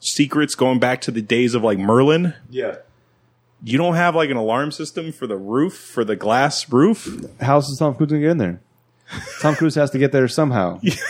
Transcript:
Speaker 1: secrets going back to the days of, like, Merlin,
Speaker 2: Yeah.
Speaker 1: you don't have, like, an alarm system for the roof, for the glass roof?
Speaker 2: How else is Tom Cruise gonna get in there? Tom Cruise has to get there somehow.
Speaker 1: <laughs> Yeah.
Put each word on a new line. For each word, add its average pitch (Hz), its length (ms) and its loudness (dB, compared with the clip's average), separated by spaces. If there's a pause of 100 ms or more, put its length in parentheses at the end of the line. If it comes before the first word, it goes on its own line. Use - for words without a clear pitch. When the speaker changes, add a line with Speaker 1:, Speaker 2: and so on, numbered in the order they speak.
Speaker 1:
secrets 147 540 0
going 127 240 2
back 123 220 0
to - 100 -8
the 113 120 -4
days 120 320 0
of, 113 100 0
like, 104 140 2
Merlin, 139 560 2 (160)
Speaker 2:
Yeah. 123 260 -6 (840)
Speaker 1:
you 120 160 -2
don't 175 160 0
have, 175 200 2
like, 160 140 0
an 131 80 -2
alarm 120 340 -2
system 160 420 -10
for - 140 -10
the 101 120 -6
roof, 123 340 -2
for - 320 -6
the 104 100 -4
glass 117 560 0
roof? 165 380 2 (320)
Speaker 2:
How 135 140 2
else 143 160 2
is 131 80 -8
Tom 147 160 0
Cruise 151 160 0
gonna 151 100 0
get 156 120 2
in 170 40 0
there? 90 240 -2 (800)
Tom 151 160 2
Cruise 160 200 0
has 147 160 2
to 135 60 -2
get 135 140 2
there 131 160 4
somehow. 110 520 0
Speaker 1:
<laughs> - 20 -20
Yeah. 190 140 0 (140)